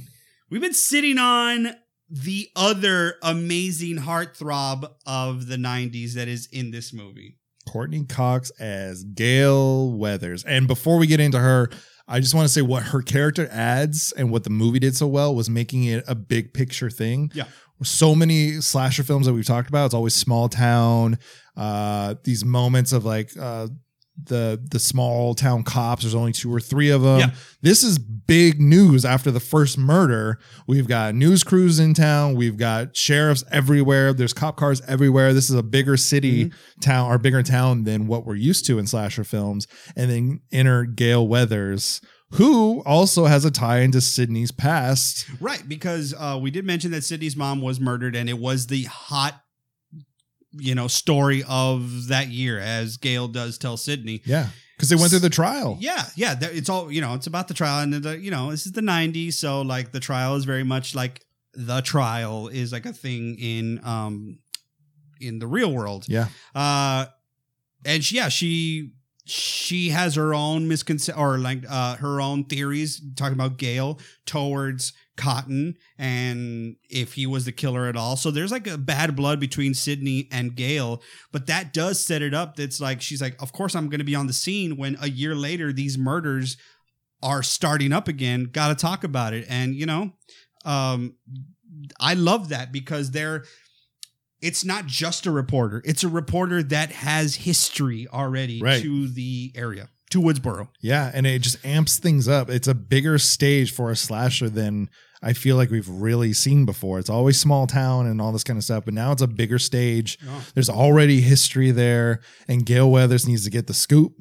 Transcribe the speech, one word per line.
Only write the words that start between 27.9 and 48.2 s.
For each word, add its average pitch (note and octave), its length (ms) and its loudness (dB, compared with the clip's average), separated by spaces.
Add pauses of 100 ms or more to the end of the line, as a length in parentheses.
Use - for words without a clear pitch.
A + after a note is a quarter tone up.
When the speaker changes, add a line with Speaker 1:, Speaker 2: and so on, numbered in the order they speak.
Speaker 2:
big D3 600 4
news D3 460 10
after C3 260 2
the B2 80 2
first C#3+ 380 2
murder. C3 600 2 (280)
We've B2+ 200 2
got A2 280 0
news D#3+ 280 6
crews F3+ 360 4
in D#3+ 140 6
town. D3 420 4
We've A#2 220 0
got A#2 400 -2
sheriffs D3 540 4
everywhere. C3+ 640 4
There's B2 200 0
cop D#3 240 -4
cars C#3 300 0
everywhere. C3+ 460 6
This C3 160 4
is C3+ 60 2
a A#2+ 80 2
bigger C3+ 340 2
city C3 480 2
Speaker 1:
Mm-hmm. - 360 -12
Speaker 2:
town, B2+ 300 4
or B2 60 4
bigger B2+ 260 4
town B2+ 400 2
than G#2+ 240 -2
what A#2 180 -4
we're G#2+ 100 -6
used C3+ 320 0
to A#2 120 2
in G#2 80 -4
slasher G#2+ 360 -4
films. G#2 440 -4 (280)
And B2 140 0
then B2 320 -2 (100)
enter B2+ 340 4
Gale A#2 420 2
Weathers, G#2+ 720 0 (300)
who A#3 540 6
also E3+ 400 4
has C#3+ 200 6
a D#3 60 4
tie A#2+ 280 2
into B2+ 220 4
Sydney's A#2+ 500 0
past. C3+ 760 0 (120)
Speaker 1:
Right, C4 300 -8
because, D#3 480 -6
uh, C#3+ 240 -6
we C3+ 100 -4
did F#3+ 140 -6
mention F3 260 -2
that D3+ 140 -6
Sydney's D#3 320 -6
mom C#3 240 -4
was C3 180 -4
murdered, B2 360 -2
and A#2+ 140 -4